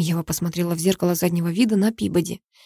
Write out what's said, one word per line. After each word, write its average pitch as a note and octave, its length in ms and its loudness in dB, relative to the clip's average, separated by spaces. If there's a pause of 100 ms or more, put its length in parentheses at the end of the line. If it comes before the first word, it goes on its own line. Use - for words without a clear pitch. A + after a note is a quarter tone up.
Ева E3 200 0
посмотрела E3+ 520 -4
в E3 40 -2
зеркало F3+ 360 2
заднего E3+ 340 0
вида G#3+ 280 2
на G#3 160 2
Пибоди. F3 480 -2 (260)